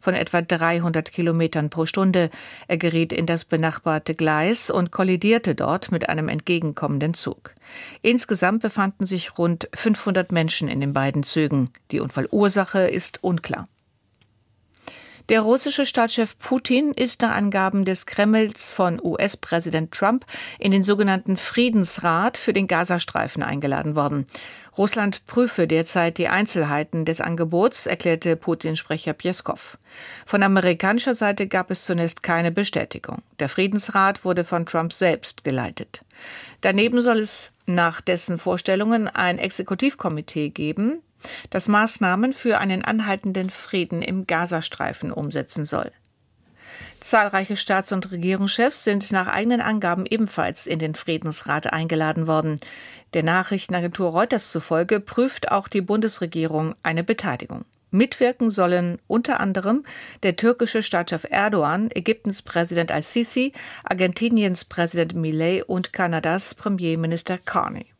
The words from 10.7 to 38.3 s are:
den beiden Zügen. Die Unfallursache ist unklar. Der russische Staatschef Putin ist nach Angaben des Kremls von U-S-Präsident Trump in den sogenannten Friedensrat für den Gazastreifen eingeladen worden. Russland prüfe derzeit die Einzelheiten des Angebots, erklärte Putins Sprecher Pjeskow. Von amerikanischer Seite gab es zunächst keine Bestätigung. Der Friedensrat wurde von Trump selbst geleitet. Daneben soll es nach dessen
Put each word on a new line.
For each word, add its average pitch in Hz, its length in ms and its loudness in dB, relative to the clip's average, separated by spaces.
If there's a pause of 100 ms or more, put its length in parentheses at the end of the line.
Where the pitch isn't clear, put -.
den 139 100 0
beiden 139 320 0
Zügen. 139 460 2 (220)
Die - 100 -2
Unfallursache 190 880 2
ist - 340 -4
unklar. 180 400 -2 (1700)
Der 220 120 6
russische 262 460 2
Staatschef 226 500 0
Putin 262 540 2
ist - 320 0
nach 226 80 2
Angaben 196 520 2
des 185 220 0
Kremls 214 680 2
von 180 300 0
U-S-Präsident 165 880 -2
Trump 220 320 0 (360)
in 196 100 2
den 190 140 6
sogenannten 196 520 2
Friedensrat 196 1000 2
für - 160 -2
den 196 140 2
Gazastreifen 170 720 0
eingeladen 147 540 -2
worden. 143 320 0 (500)
Russland 202 480 0
prüfe 233 400 2
derzeit 165 540 0
die 170 80 2
Einzelheiten 160 800 0
des 160 160 -2
Angebots, 170 680 2
erklärte 170 480 0
Putins 165 420 -2
Sprecher 156 360 -6
Pjeskow. - 680 -6 (480)
Von 202 160 2
amerikanischer 196 720 4
Seite 202 320 0
gab 185 240 -2
es - 140 -4
zunächst 170 360 0
keine 170 300 2
Bestätigung. - 720 -4 (160)
Der 139 100 -2
Friedensrat 196 760 0
wurde 180 180 2
von 170 240 -2
Trump 165 260 -2
selbst - 500 0
geleitet. - 580 -6 (600)
Daneben 220 400 2
soll 240 160 4
es - 340 -4 (140)
nach 170 340 2
dessen 175 380 -2